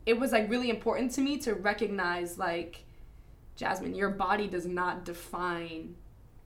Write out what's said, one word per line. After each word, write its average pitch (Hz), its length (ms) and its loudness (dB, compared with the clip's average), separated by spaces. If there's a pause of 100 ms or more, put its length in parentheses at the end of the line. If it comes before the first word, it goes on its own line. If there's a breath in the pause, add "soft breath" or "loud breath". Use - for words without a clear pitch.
it 226 140 6
was, 254 140 4
like, 214 160 4
really 247 200 2
important 233 440 0
to 277 80 2
me 285 180 2
to 226 140 0
recognize, 185 840 0
like, 170 460 -2 (720 soft breath)
Jasmine, 185 400 -2
your 196 140 2
body 196 380 2
does 175 180 -2
not 180 400 -2
define 170 920 -6 (500)